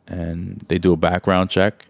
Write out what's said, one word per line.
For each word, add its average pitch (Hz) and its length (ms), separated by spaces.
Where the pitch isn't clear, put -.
And 87 640
they 87 100
do 90 140
a 82 40
background 92 540
check 101 400